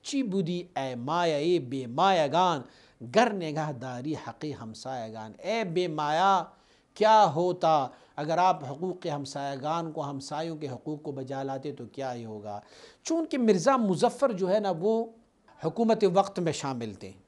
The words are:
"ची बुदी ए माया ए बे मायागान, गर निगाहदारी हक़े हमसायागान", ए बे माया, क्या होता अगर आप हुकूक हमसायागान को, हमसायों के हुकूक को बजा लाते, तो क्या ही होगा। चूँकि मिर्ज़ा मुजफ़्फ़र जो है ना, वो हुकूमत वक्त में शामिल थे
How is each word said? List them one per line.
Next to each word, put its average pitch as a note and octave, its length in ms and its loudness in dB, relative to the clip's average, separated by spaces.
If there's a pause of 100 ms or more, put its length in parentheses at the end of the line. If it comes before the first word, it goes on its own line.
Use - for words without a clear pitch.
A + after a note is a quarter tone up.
"ची C4+ 180 -2
बुदी F3+ 540 -2
ए C3 180 -4
माया D#3 420 0
ए E3+ 220 2
बे C3 280 -6
मायागान, D#3+ 760 2 (400)
गर G3+ 300 2
निगाहदारी D3 800 -6
हक़े C#3 380 -8
हमसायागान", A2 920 -10
ए A3 200 -2
बे F3+ 240 0
माया, D#3+ 680 2 (420)
क्या G#3+ 260 8
होता D#3+ 720 4 (240)
अगर D#3+ 220 0
आप F3 300 4
हुकूक F3 380 -6
हमसायागान C#3+ 840 -4
को, D#3+ 100 -6
हमसायों D3 560 -6
के D3+ 100 -8
हुकूक D3 340 -8
को D3+ 100 -8
बजा C3+ 320 -8
लाते, C3+ 280 -6
तो B2+ 140 -12
क्या C3 260 -8
ही A#2+ 120 -8
होगा। G#2 400 -10 (420)
चूँकि E4 320 -2
मिर्ज़ा A3+ 400 4
मुजफ़्फ़र A3+ 540 2
जो F#3 160 0
है G3+ 120 4
ना, G3+ 120 0
वो A3 440 0 (480)
हुकूमत A3 400 2
वक्त G3 360 4
में E3+ 120 2
शामिल A#2 520 -6
थे G2 100 -14 (140)